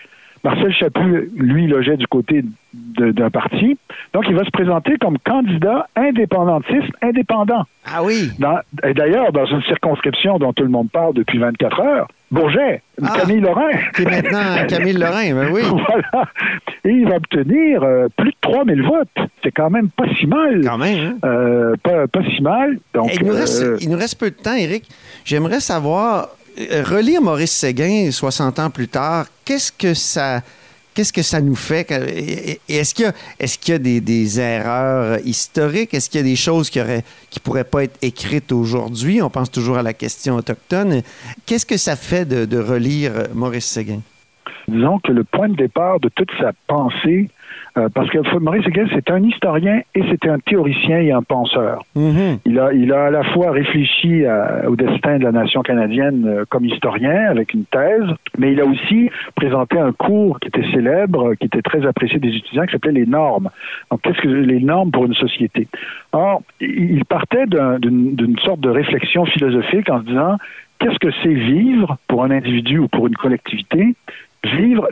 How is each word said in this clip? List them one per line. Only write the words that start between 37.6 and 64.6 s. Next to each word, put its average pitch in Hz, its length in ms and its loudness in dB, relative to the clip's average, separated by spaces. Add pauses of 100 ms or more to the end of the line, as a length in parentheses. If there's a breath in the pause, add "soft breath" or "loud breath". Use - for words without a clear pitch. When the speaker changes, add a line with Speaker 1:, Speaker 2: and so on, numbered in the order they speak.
Speaker 2:
pas 143 180 -2
être 135 200 -6
écrites 131 500 -4
aujourd'hui ? 120 680 0
On 147 100 0
pense 127 200 -4
toujours 123 280 -2
à 123 40 0
la 113 120 -2
question 120 420 -4
autochtone. 147 640 -2 (440 loud breath)
Qu'est-ce 233 200 -2
que - 100 -2
ça 160 200 -2
fait 175 280 -2
de, 127 200 0
de 117 140 -2
relire, 123 580 0
euh, 110 80 -2 (100)
Maurice 120 320 -4
Séguin ? 107 340 -6 (680 loud breath)
Speaker 1:
Disons 127 320 0
que - 120 -2
le 117 120 2
point 208 240 -2
de 202 80 0
départ 165 440 0
de 127 80 0
toute 190 220 -4 (100)
sa 120 120 0 (160)
pensée, 151 600 0 (480 loud breath)
euh, 113 180 0
parce - 140 0
que 156 300 0
Maurice 170 260 0
Séguin, 190 300 0
c'est 143 160 -2
un 185 120 2
historien 202 580 2 (140)
et 196 140 2
c'est 170 180 0
un 151 120 2
théoricien 160 640 0
et 156 120 4
un 123 100 2
penseur. 120 600 -2 (100)
Speaker 2:
Mhm. 156 520 2
Speaker 1:
Il 120 120 2
a, 131 140 4
il 127 180 4
a 139 160 2
à 143 40 2
la 147 140 2
fois 175 260 0
réfléchi 143 760 2
à, 107 420 0
au 123 80 2
destin 131 440 0
de 131 60 0
la 120 80 2
nation 113 280 0
canadienne, 123 640 0
euh, 104 220 0
comme 123 160 0
historien, 127 640 0
avec 113 240 0
une 110 140 -2
thèse, 185 380 2 (340)
mais 135 140 4
il 139 80 2
a 143 40 4
aussi 202 460 2 (240 loud breath)
présenté 135 440 0
un 139 140 2
cours 202 480 0
qui - 80 -8
était 120 240 -2
célèbre, 131 640 2
qui - 100 -6
était - 160 -2
très 147 260 -2
apprécié 123 320 0
des 120 160 0
étudiants, 120 300 -4
qui 180 80 -4
s'appelait 151 200 -2
Les 123 140 2
Normes. 147 440 0 (400 loud breath)
Donc, 117 100 -4
qu'est-ce - 220 -2
que 147 60 2
les 131 320 2